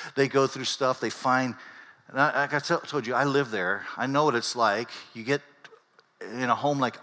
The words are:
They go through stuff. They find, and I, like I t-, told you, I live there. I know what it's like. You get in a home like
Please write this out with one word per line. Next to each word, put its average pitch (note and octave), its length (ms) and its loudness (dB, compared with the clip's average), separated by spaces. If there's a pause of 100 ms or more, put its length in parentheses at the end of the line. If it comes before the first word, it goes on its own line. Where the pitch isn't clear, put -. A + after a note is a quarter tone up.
(160)
They C#3 120 4
go C3+ 200 4
through C3 180 -4
stuff. B2+ 340 0
They - 120 -2
find, B2+ 440 2 (540)
and C3 100 -6
I, C#3+ 220 2
like C#3+ 120 -2
I D3 60 2
t-, E3 280 -2
told C#3 180 -4
you, A#2+ 80 -2
I B2+ 120 4
live C#3 260 2
there. G2 340 -2 (100)
I B2 120 -4
know C#3+ 180 2
what C3+ 100 4
it's A#2 200 -2
like. A2+ 340 2 (240)
You A2+ 100 -12
get C#3 180 0 (800)
in A#2 300 -4
a A2+ 60 4
home C#3 240 0
like B2+ 240 0